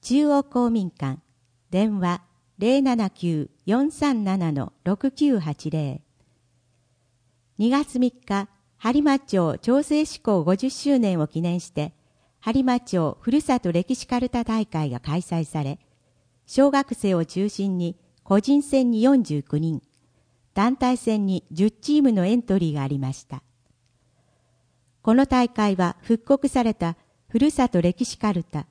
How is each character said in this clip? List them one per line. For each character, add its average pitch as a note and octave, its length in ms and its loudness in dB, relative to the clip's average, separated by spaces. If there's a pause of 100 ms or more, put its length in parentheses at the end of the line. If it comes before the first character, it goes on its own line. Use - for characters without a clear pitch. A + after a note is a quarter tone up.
中 D4 280 2
央 C#4 140 2
公 B3 260 -2
民 G#3 200 -2
館、 C3+ 300 -8 (500)
電 G3+ 300 0
話 F3+ 240 -2 (340)
零 C4 240 2
七 A#3+ 280 0
九 D#3+ 400 -4 (160)
四 C4 260 0
三 C4 320 -2
七 F#3 300 -2
の C#3 180 -6 (140)
六 G#3 260 -2
九 C#4 280 0
八 D3+ 300 -8
零。 D3 320 -6 (1600)
二 G#3+ 120 0
月 C4+ 300 -2
三 B3 120 2
日、 G3+ 360 -6 (320)
播 B3 220 2
磨 C#4 180 4
町 F3 420 0
長 C4+ 220 2
生 D4+ 220 0
志 - 160 -14
向 F#3+ 220 0
五 F3+ 120 2
十 B3+ 140 -4
周 C#4 300 0
年 F#3+ 200 0
を D3+ 80 0
記 E3 140 -6
念 F3 180 -2
し - 100 -14
て、 D3+ 220 -8 (500)
播 B3+ 220 0
磨 B3 160 0
町 E3+ 400 -4
ふ A#3+ 120 -4
る D4 100 2
さ B3+ 180 0
と F3 120 -4
歴 F3 240 -2
史 - 120 -16
か B3 140 -4
る B3+ 80 -4
た A#3+ 160 -4
大 A3 200 -2
会 D#3 240 -4
が A#2+ 120 -8
開 D3 180 -4
催 E3 240 -4
さ D3 200 -6
れ、 C#3 160 -8 (640)
小 C4+ 260 4
学 C#4 240 -2
生 F#3+ 180 -2
を E3 120 0
中 G3+ 240 -4
心 G3 280 -4
に F3 200 -4 (260)
個 G3 160 2
人 C#4+ 240 2
戦 C4 260 2
に A3 120 0
四 C4 200 6
十 D3 220 -2
九 - 140 -4
人、 D#3+ 240 -2 (720)
団 A#3 240 0
体 B3+ 200 0
戦 G#3+ 280 -2
に F#3+ 260 -2
十 F#3 180 2
チ D4 300 0
ー - 20 4
ム C4 120 4
の F#3 120 2
エ G#3+ 100 2
ン A#3+ 60 0
ト G3 160 -2
リ E3+ 140 0
ー - 20 -4
が D3 80 -4
あ C3+ 60 -4
り C#3 100 -4
ま C3+ 140 -4
し - 140 -12
た。 - 180 -18 (1600)
こ A3 120 2
の C4 120 6
大 B3 240 2
会 G#3 260 0
は F#3 260 0
復 A3+ 240 -2
刻 C#4 220 2
さ B3+ 160 0
れ A3 100 0
た E3 220 -4 (320)
ふ A3+ 120 2
る D4 120 4
さ B3 180 0
と F3 120 2
歴 F3+ 220 0
史 - 140 -8
か G#3+ 160 -2
る E3+ 100 -4
た - 260 -8